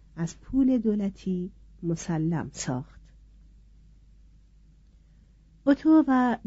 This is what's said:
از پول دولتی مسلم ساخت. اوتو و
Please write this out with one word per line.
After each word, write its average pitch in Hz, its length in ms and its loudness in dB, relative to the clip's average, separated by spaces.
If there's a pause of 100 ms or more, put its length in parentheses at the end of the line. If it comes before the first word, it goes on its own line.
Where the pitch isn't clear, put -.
(160)
از 165 240 -8
پول 262 380 0
دولتی 196 720 -4 (320)
مسلم 165 680 -4
ساخت. - 480 -8 (2750)
اوتو 311 420 6
و 254 380 2